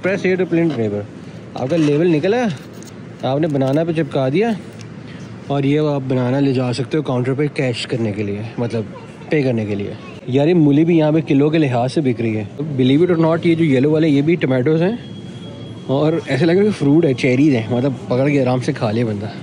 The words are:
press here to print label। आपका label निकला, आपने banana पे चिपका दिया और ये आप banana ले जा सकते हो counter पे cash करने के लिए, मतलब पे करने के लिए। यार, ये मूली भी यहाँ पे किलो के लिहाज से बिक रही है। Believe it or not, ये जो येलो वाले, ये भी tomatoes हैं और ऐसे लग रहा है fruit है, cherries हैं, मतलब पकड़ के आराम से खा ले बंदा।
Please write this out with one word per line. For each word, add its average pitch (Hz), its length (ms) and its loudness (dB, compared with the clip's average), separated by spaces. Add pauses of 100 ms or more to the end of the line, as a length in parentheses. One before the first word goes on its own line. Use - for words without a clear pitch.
press 190 200 -2
here 185 160 2
to 175 120 -2
print 165 180 2
label। 107 300 -2 (600)
आपका 135 140 -2
label 151 320 2
निकला, 190 420 2 (760)
आपने 143 220 0
banana 139 360 0
पे 170 100 -2
चिपका 143 360 0
दिया 208 260 2 (960)
और 139 140 0
ये 143 120 4
आप 147 240 0
banana 131 380 0
ले 139 140 2
जा 123 180 0
सकते 117 260 -4
हो 151 60 0
counter 127 300 -2
पे 143 140 0
cash 131 380 -4
करने 113 260 -2
के 107 120 -4
लिए, 104 260 -6 (100)
मतलब 117 240 -4 (480)
पे 151 120 2
करने 113 220 0
के 101 100 -4
लिए। 101 220 -8 (320)
यार, 139 180 2
ये 180 60 4
मूली 151 320 6
भी 170 120 4
यहाँ 151 160 4
पे 160 80 4
किलो 143 280 4
के 160 80 2
लिहाज 127 320 2
से 165 120 0
बिक 120 200 0
रही 113 120 0
है। 104 240 -6
Believe 143 520 2
it 170 80 4
or 160 100 4
not, 165 180 0
ये 165 100 4
जो 165 80 2
येलो 139 280 4
वाले, 160 160 4
ये 143 140 4
भी 165 140 4
tomatoes 143 460 0
हैं 220 340 -4 (720)
और 151 440 0
ऐसे 131 160 0
लग 170 120 4
रहा 202 80 4
है 214 60 2
fruit 151 340 4
है, 135 80 2
cherries 131 400 2
हैं, 120 240 -2
मतलब 127 320 -2
पकड़ 131 200 0
के 143 120 2
आराम 127 200 0
से 139 120 -2
खा 117 180 -2
ले 117 120 0
बंदा। 104 280 -4 (120)